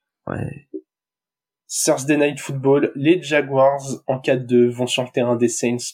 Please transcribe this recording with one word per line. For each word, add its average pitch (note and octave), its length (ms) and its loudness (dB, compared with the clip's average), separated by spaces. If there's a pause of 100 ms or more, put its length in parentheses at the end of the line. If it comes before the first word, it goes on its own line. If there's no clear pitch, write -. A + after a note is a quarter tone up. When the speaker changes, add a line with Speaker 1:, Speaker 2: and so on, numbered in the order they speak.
(260)
Speaker 1:
Ouais. - 400 -8 (1160)
Speaker 2:
Thursday D3 340 0
Night C#3+ 200 0
Football, C#3 580 0
les D#3 260 2
Jaguars C#3 840 0
en C3+ 120 -2
quatre C3+ 260 0
deux A#2+ 240 4
vont B2 180 -4
sur B2 180 -2
le A#2+ 40 -12
terrain B2 280 0
des A#2 120 2
Saints A#2+ 300 -2 (160)